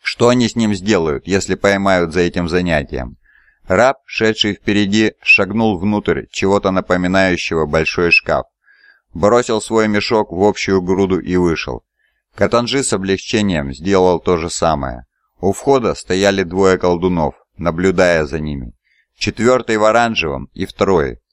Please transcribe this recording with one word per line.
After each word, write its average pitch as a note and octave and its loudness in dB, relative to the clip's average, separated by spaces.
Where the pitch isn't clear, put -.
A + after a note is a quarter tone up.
Что - 0
они B2 2
с - -6
ним A2 0
сделают, F2 0
если F#2 -2
поймают G2 0
за F2+ 0
этим F2 -2
занятием? D2+ -4
Раб, A#2 2
шедший A2 -2
впереди, G#2 0
шагнул G#2 0
внутрь G2 -2
чего-то G2 0
напоминающего F2+ 0
большой D#2+ 0
шкаф, - 0
бросил A2 2
свой A2 0
мешок G#2 0
в F2 -2
общую G2 2
груду F#2 0
и F2+ -2
вышел. D#2+ -2
Катанжи A#2 0
с - -4
облегчением F#2+ -2
сделал F2+ 2
то F2+ 0
же E2 -4
самое. C2 -4
У F#2+ 0
входа A#2 0
стояли F#2+ 0
двое F#2 2
колдунов, F2 0
наблюдая F2 2
за D2+ -6
ними. C#2 -8
Четвёртый A2+ 0
в G#2+ 2
оранжевом A2 0
и F#2 -6
второй E2+ 0